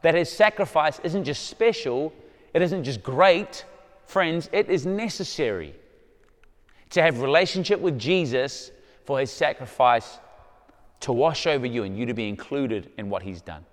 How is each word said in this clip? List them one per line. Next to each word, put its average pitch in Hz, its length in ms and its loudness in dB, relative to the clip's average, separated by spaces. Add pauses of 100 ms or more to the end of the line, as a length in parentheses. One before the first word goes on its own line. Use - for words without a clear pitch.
That 165 120 4
his 170 160 2
sacrifice 170 680 2
isn't 175 240 -4
just 139 240 -6
special, 156 640 0 (420)
it 170 80 4
isn't 175 220 -2
just 120 180 -6
great, 175 640 2 (420)
friends, 170 460 0
it 208 160 2
is 160 180 0
necessary 160 880 -4 (1160)
to 175 120 4
have 143 180 2
relationship 165 600 2
with 156 180 -2
Jesus 143 720 -2 (340)
for 135 160 -2
his 135 100 -2
sacrifice 123 880 0 (840)
to 131 120 -2
wash 143 340 2
over 139 200 0
you 117 160 -4
and 95 140 -6
you 117 100 -4
to 117 80 -4
be 107 140 -4
included 110 680 -4
in 101 140 -8
what 92 120 -4
he's 92 200 -12
done. 80 300 -16